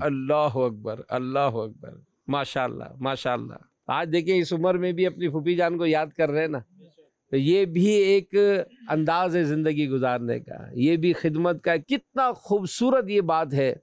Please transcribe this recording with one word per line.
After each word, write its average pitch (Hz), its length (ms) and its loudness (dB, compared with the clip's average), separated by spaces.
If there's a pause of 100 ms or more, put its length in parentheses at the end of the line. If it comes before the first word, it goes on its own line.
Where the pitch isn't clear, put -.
اللہ 139 320 -2
اکبر، 120 760 0
اللہ 127 300 -4
اکبر، 113 500 -4 (380)
ماشاءاللہ، 131 560 -4 (160)
ماشاءاللہ۔ 123 540 -4 (340)
آج 156 240 -4
دیکھیں 175 280 2
اس 170 140 -2
عمر 180 220 2
میں 180 160 -2
بھی 175 140 0
اپنی 175 240 -2
پھوپھی 156 260 -2
جان 170 220 0
کو 170 80 -2
یاد 156 220 2 (100)
کر 156 120 2
رہے 147 120 0
ہیں 160 60 0
نا، 147 120 -4 (680)
تو 135 80 0
یہ 175 280 4
بھی 175 200 2
ایک 196 500 4 (540)
انداز 165 460 0
ہے 175 80 2
زندگی 151 460 0
گزارنے 123 500 0
کا، - 160 -14 (180)
یہ 151 240 2
بھی 165 160 2
خدمت 165 500 -2
کا۔ 170 140 2
کتنا 254 540 -2
خوبصورت 208 760 0
یہ 202 120 2
بات 160 320 0
ہے۔ 135 300 2